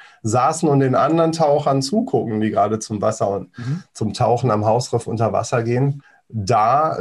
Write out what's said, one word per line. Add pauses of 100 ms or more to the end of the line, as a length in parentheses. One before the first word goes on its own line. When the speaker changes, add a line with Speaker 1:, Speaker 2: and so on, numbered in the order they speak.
(220)
Speaker 1:
saßen
und
den
anderen
Tauchern
zugucken,
die
gerade
zum
Wasser
und
Speaker 2:
Mhm. (100)
Speaker 1:
zum
Tauchen
am
Hausriff
unter
Wasser
gehen, (280)
da